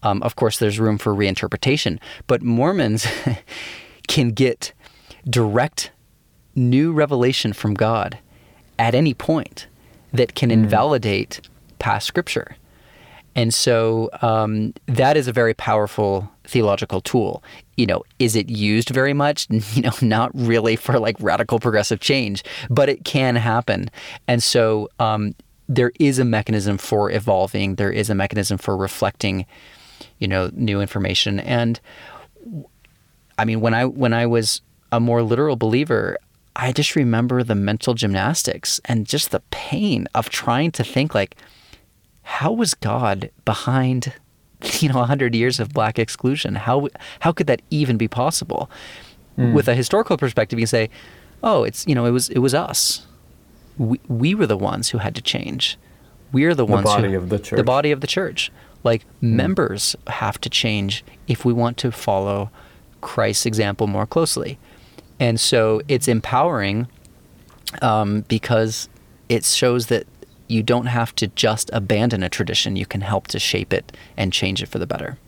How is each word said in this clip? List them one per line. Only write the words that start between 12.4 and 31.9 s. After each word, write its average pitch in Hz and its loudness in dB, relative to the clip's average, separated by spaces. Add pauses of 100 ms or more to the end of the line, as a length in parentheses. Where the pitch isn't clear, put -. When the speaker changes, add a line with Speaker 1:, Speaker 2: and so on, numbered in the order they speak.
Speaker 1:
And 117 2
so, 113 2 (140)
um, 110 0 (140)
that 135 4
is 127 0
a 123 -4
very 117 4
powerful 104 0 (140)
theological 101 0
tool. - -2 (320)
You - 4
know, - -2 (160)
is 117 0
it 107 0
used 107 0
very 131 0
much? 143 0
<laughs> 110 -2
You 135 2
know, 117 0
not 117 2
really 113 2
for, 123 0
like, 107 0
radical 107 0
progressive 107 0
change, 117 0 (280)
but 135 4
it 139 -2
can 131 2
happen. 113 0 (360)
And 120 2
so, 110 2 (100)
um, 107 0 (340)
there 123 2
is 139 4
a 131 4
mechanism 107 0
for 104 0
evolving. 98 0
There 98 0
is 107 -2
a 110 0
mechanism 98 -2
for 98 -2
reflecting, 95 -2 (760)
you 104 -4
know, 95 0
new 104 -2
information. 98 -2
And 117 -2 (640)